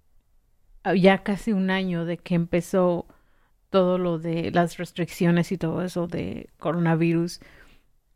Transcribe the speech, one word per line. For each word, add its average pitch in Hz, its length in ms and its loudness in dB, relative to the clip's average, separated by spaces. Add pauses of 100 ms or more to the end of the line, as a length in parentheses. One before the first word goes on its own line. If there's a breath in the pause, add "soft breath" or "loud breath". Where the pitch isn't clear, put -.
(840)
ah, 180 100 2
ya 190 280 6
casi 208 300 -4
un 190 180 0
año 185 340 -2
de 165 140 -6
que - 160 -4
empezó 175 720 0 (640 soft breath)
todo 180 280 2
lo 175 200 -2
de 165 340 -4
las 170 260 0
restricciones 170 760 0
y 175 60 -4
todo 165 260 -4
eso 175 240 -4
de 165 500 -8
coronavirus, 170 840 0 (760 soft breath)